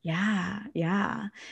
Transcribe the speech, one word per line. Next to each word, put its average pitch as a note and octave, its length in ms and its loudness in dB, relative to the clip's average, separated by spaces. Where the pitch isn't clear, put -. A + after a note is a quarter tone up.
Yeah, F#3+ 600 0
yeah. F#3+ 540 0